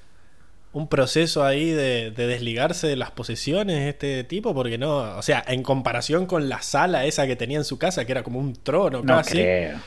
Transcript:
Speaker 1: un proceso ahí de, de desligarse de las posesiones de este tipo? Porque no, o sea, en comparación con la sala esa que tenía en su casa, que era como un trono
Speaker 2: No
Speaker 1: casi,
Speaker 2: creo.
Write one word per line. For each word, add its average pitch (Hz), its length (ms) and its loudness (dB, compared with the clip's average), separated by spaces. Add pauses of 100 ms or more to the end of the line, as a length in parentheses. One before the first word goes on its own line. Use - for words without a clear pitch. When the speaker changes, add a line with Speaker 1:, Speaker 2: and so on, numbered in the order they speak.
(720)
Speaker 1:
un 151 160 -4
proceso 151 560 2
ahí 147 260 2
de, 123 400 0
de 120 160 -2
desligarse 123 600 0
de 139 100 0
las 123 140 -4
posesiones 156 680 -2
de 139 100 -2
este 139 360 -4
tipo? 208 280 -2
Porque 123 240 -2
no, 127 400 -2
o 104 40 -8
sea, 131 260 2
en 127 160 0
comparación 135 640 0
con 165 240 0
la 113 120 -4
sala 151 440 2
esa 151 220 2
que 127 100 -2
tenía 123 200 -2
en 151 80 0
su 131 120 -6
casa, 175 280 0
que 120 60 -2
era 127 120 -2
como 123 160 -6
un 139 160 -2
trono 143 460 2
Speaker 2:
No 135 140 6
Speaker 1:
casi, 160 220 4
Speaker 2:
creo. - 500 2